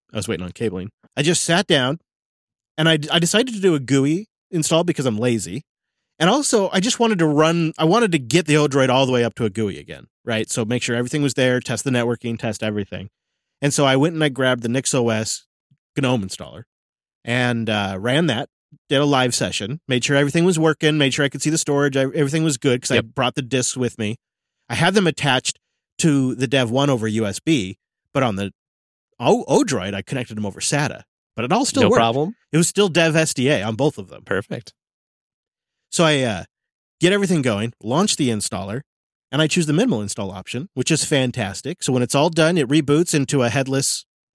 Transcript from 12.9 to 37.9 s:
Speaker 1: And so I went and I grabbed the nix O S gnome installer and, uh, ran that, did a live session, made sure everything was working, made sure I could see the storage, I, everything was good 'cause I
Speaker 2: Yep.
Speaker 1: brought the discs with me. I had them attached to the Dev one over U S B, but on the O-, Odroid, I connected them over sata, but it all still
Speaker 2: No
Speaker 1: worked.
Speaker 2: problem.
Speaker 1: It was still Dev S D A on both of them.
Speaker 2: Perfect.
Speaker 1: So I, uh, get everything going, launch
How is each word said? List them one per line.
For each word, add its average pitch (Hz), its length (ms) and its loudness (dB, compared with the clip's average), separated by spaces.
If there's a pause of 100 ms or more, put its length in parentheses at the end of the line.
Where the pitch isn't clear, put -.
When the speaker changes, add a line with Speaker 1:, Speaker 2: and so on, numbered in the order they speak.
Speaker 1:
And 143 100 0
so 147 140 2
I 135 100 4
went 147 180 2
and 156 80 -2
I 151 60 4
grabbed 127 340 0
the 117 60 -4
nix 127 240 -2
O 123 160 0
S 110 380 -4 (500)
gnome 127 260 0
installer 87 420 -12 (600)
and, 120 460 -2
uh, 101 280 -2
ran 131 280 0
that, 127 240 -2 (400)
did 139 100 2
a 147 60 2
live 127 280 2
session, 110 540 -6
made 123 160 0
sure 143 120 2
everything 147 280 2
was 180 140 2
working, 156 400 2
made 135 160 2
sure 147 100 0
I 139 60 0
could 143 120 -10
see 151 80 0
the 160 80 0
storage, 143 380 0
I, 135 60 2
everything 143 420 0
was 147 140 0
good 127 240 0
'cause - 80 -6
I 123 60 2
Speaker 2:
Yep. 110 180 -2
Speaker 1:
brought 123 220 -2
the 147 60 -4
discs 123 340 -2
with 123 220 -2
me. 110 180 -4 (520)
I 117 60 -6
had 175 200 2
them 202 120 4
attached 135 520 -2 (400)
to 139 360 2
the 127 120 -2
Dev 123 240 0
one 135 180 2
over 113 200 0
U 110 180 -2
S 98 140 -6
B, 104 360 -2 (380)
but 135 80 0
on 110 140 0
the 98 160 -6 (640)
O-, 185 280 2
Odroid, 135 480 0
I 98 80 -4
connected 123 340 -8
them 104 100 -6
over 95 140 -10
sata, - 420 -2 (320)
but 113 100 -6
it 127 80 -2
all 247 120 2
still 254 200 0
Speaker 2:
No - 60 4
Speaker 1:
worked. - 80 4
Speaker 2:
problem. 131 380 0 (160)
Speaker 1:
It 147 60 0
was 170 100 2
still 202 200 2
Dev 160 280 2
S 160 180 2
D 127 140 0
A 127 140 2
on 113 120 -4
both 139 240 0
of 95 100 -14
them. - 160 -20
Speaker 2:
Perfect. - 500 -6 (1200)
Speaker 1:
So 175 120 2
I, 151 160 2
uh, 107 240 -4 (560)
get 175 120 4
everything 185 300 2
going, 113 300 -2 (100)
launch 147 340 0